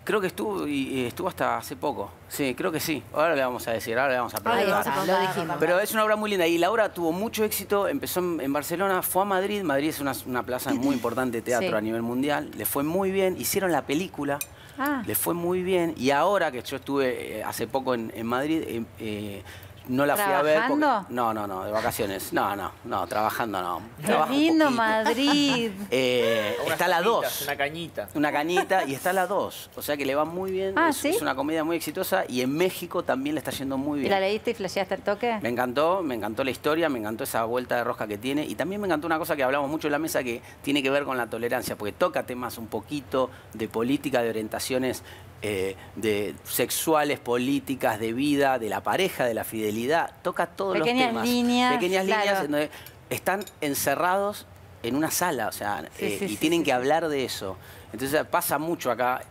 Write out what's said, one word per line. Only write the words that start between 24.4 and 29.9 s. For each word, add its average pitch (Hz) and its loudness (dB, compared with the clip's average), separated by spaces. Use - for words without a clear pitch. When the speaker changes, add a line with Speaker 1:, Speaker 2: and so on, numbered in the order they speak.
Speaker 1:
poquito. 240 2
Speaker 3:
Madrid. 233 2
Speaker 1:
<laughs> 202 -8
Eh, 117 2
Speaker 4:
Unas - 0
Speaker 1:
está 175 2
la 175 4
Speaker 4:
cañitas, 202 4
Speaker 1:
dos. - -6
Speaker 4:
una 139 -4
cañita. 143 -4
Speaker 1:
Una 147 2
cañita 175 2
y 135 -2
está 180 -2
la 185 2
dos. 151 -4
O 123 -10
sea 147 -2